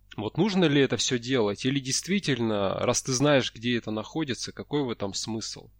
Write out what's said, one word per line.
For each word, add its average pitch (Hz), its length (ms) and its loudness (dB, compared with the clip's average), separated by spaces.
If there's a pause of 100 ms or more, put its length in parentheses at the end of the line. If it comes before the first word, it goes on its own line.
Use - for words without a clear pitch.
(160)
Вот 110 220 -4
нужно 185 280 4
ли 143 140 4
это 127 160 2
все 123 220 0
делать? 117 480 0
Или 139 140 0
действительно, 123 1000 0
раз 117 240 0
ты 135 100 -4
знаешь, 135 400 4
где 120 240 -2
это 113 140 -4
находится, 110 600 -6
какой 143 320 -4
в 123 60 -4
этом 101 240 -6
смысл? - 640 -8